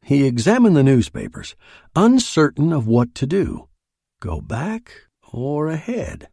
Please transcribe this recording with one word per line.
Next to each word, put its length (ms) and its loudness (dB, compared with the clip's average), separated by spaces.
He 240 2
examined 500 2
the 60 4
newspapers, 720 0
uncertain 760 2
of 140 -2
what 300 0
to 100 -4
do. 420 -4
Go 200 -8
back 520 -8
or 360 -6
ahead? 640 -8